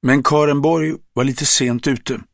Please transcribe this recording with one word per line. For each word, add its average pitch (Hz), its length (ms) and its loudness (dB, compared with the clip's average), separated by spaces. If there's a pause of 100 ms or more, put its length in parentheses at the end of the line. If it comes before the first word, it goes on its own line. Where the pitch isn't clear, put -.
Men 131 220 2
Karenborg 151 720 0 (180)
var 120 100 -2
lite 135 220 -2
sent 123 420 0
ute. 127 340 -4 (120)